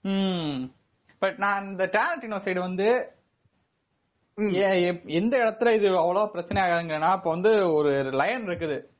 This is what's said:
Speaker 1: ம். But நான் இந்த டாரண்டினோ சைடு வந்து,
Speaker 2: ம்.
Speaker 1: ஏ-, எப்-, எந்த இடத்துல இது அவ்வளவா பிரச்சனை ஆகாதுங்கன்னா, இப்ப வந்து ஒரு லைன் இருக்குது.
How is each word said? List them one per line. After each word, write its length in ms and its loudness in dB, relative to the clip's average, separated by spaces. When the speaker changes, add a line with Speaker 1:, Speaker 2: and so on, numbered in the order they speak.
Speaker 1:
ம். 680 -2
But 120 -2
நான் 300 -2
இந்த 180 -2
டாரண்டினோ 520 -2
சைடு 220 -2
வந்து, 520 0
Speaker 2:
ம். 180 -2
Speaker 1:
ஏ-, 380 2
எப்-, 140 -8
எந்த 320 0
இடத்துல 360 2
இது 180 4
அவ்வளவா 360 2
பிரச்சனை 360 -2
ஆகாதுங்கன்னா, 500 0
இப்ப 160 -2
வந்து 440 2
ஒரு 300 2
லைன் 420 -2
இருக்குது. 400 -6